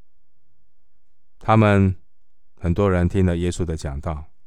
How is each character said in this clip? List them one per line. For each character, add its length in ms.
他 180
们 400
很 140
多 160
人 180
听 160
了 140
耶 140
稣 120
的 140
讲 240
道， 240